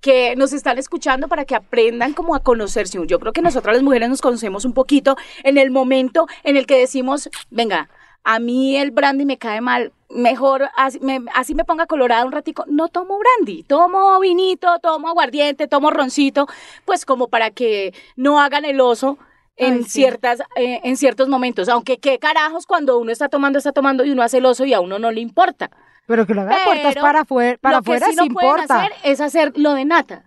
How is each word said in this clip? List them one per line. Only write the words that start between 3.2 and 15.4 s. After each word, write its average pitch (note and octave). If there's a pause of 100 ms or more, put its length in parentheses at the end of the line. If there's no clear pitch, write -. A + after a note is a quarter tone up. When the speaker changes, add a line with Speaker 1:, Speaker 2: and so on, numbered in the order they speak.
Speaker 1:
que E4+
nosotras B3
las C4
mujeres A#3+
nos C4
conocemos A3
un B3
poquito C4+ (260)
en C#4
el C4+
momento C4 (160)
en C#4+
el B3+
que C4+
decimos, C4 (200)
"Venga, G3 (340)
a A3+
mí C4
el C#4
brandy C#4
me C4+
cae A3
mal, B3 (160)
mejor C4
así C4+
me, C4+ (120)
así -
me D#4+
ponga E4
colorada B3
un C4
ratico, D4+
no D4+
tomo F#4
brandy, G#4+
tomo F#4
vinito, F#4
tomo D#4+
aguardiente, D4